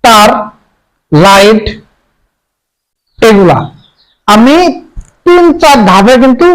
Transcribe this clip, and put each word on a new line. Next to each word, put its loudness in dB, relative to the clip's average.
তার, 0
লাইট, 0
এগুলা। 0
আমি 2
তিন 2
চার 2
ধাপে 2
কিন্তু 0